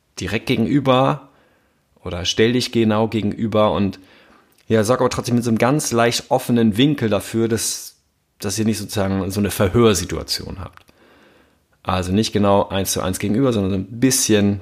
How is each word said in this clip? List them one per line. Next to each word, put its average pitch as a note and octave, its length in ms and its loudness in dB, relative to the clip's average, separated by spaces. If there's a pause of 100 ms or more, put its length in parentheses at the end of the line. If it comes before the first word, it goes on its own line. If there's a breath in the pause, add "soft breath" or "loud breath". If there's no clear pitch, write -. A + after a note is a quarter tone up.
(200)
direkt G2+ 280 -6
gegenüber C3 800 0 (760 soft breath)
oder F2 220 -8
stell A#2 280 2
dich B2 180 -2
genau A2 360 2
gegenüber G#2+ 640 0
und, F#2+ 280 -2 (680 soft breath)
ja, A2 160 4
sorg A#2+ 160 2
aber B2+ 120 2
trotzdem A#2+ 240 -2
mit A#2 80 2
so A#2+ 80 -2
einem A2 80 2
ganz C#3+ 320 0
leicht A#2 400 0
offenen A#2 440 2
Winkel C3+ 320 2
dafür, G#2+ 400 -2
dass, - 500 -6 (420)
dass G2 180 -6
ihr A2 80 -2
nicht G#2+ 140 0
sozusagen G2 500 -4
so G2 100 -4
eine G2+ 120 0
Verhörsituation F#2 1080 0
habt. - 260 -18 (1000 soft breath)
Also F#2 280 -2
nicht G#2+ 220 0
genau G2+ 360 2
eins F#2+ 240 -4
zu - 80 -2
eins F#2+ 180 -4
gegenüber, A#2 340 0
sondern G2 200 0
so G2 40 -2
ein G#2+ 220 -8
bisschen G#2 640 2